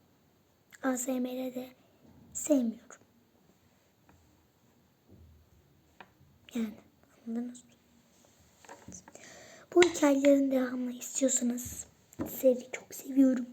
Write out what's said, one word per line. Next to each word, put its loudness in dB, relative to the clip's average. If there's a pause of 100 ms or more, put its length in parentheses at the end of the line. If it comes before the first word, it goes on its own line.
(840)
A -2
S -4
M -4
R'de -8 (640)
sevmiyorum. 0 (3500)
Yani -6 (540)
anladınız -8
mı? -20 (2000)
Bu 8
hikayelerin 4
devamını -2
istiyorsanız -4 (420)
seri 2
çok -14
seviyorum. 2